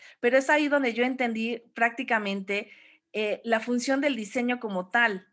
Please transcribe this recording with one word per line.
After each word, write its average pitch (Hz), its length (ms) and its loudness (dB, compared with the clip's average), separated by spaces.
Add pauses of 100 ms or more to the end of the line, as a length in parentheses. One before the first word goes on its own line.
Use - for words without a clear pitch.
(200)
pero 240 180 4
es 269 120 2
ahí 302 180 4
donde 269 260 2
yo 240 120 0
entendí 233 580 -2 (100)
prácticamente, 208 1000 -2 (420)
eh, 208 320 -2
la 226 160 2
función 247 400 0
del 277 160 2
diseño 240 420 -2
como 185 300 -4
tal. 226 440 0